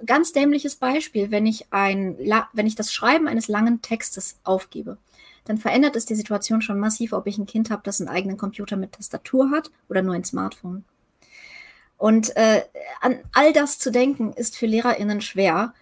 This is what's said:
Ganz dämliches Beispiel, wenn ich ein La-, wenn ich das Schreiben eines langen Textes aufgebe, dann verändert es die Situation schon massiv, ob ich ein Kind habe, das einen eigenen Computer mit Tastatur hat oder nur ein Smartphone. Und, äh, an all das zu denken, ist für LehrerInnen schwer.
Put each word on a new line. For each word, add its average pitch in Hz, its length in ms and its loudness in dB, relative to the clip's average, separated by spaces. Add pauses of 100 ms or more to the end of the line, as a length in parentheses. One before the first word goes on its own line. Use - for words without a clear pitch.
Ganz 294 260 4
dämliches 285 440 2
Beispiel, 254 560 -2
wenn 214 140 2
ich 220 260 -2
ein 196 480 0
La-, 208 340 0
wenn 214 140 0
ich 220 80 -2
das - 180 -2
Schreiben 294 340 2
eines 226 220 -2
langen 226 320 2
Textes - 640 -6
aufgebe, 190 540 -4 (460)
dann 220 140 -2
verändert 254 400 2
es 226 80 -2
die 220 100 -2
Situation 214 460 -2
schon 202 180 -2
massiv, 220 320 0
ob - 160 -4
ich 202 100 -4
ein 202 100 -6
Kind 220 220 -2
habe, 208 140 -4
das 202 160 -4
einen 175 100 -6
eigenen 190 280 -4
Computer 202 400 -8
mit 190 160 -6
Tastatur 262 580 -2
hat 311 200 -4 (180)
oder 196 120 0
nur 185 120 -2
ein 180 100 -4
Smartphone. 185 640 -8 (1120)
Und, 220 400 4
äh, 220 240 4 (400)
an - 180 0 (140)
all 294 180 8
das 294 260 2
zu - 140 -2
denken, 247 400 2
ist - 240 -6
für 233 120 -2
LehrerInnen 214 520 0
schwer. 196 640 0